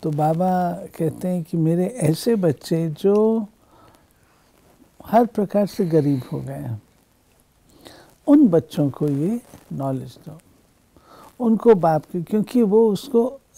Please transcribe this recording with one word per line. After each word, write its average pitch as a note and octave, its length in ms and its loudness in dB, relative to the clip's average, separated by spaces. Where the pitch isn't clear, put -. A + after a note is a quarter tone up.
तो D#3+ 80 -4
बाबा E3+ 640 0
कहते F3 560 -6
हैं F3+ 160 -4
कि - 120 -8
मेरे E3 300 0
ऐसे G3+ 480 0
बच्चे E3 560 -2
जो G#3 560 0
हर A#3 200 2
प्रकार G#3 400 -2
से F#3+ 200 -4
गरीब C#3+ 360 0
हो C#3 80 -6
गए C3 120 -12
हैं, A#2+ 300 -10
उन C#4+ 220 6
बच्चों D#3 420 0
को - 180 -4
ये D#3+ 320 -2
नॉलेज C3+ 460 -8
दो, - 120 -18
उनको A3+ 340 4
बाप D#3+ 300 2
की, F3 180 -8
क्योंकि G#3+ 400 0
वो A3 300 4
उसको A#3 480 -2